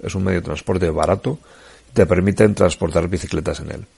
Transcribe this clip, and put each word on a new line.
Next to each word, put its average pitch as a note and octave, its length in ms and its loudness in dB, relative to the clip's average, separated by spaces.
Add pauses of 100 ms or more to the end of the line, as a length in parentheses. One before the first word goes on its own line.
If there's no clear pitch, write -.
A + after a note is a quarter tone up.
Es - 120 -8
un F#2+ 100 -2
medio F#2 160 0
de D#2+ 40 -10
transporte E2+ 460 -2
barato F2 480 -2 (520)
y - 40 -20
te G2 120 4
permiten F#2+ 480 4
transportar E2+ 540 0
bicicletas D#2+ 520 -4
en D2+ 100 -12
él. C#2+ 160 -12 (120)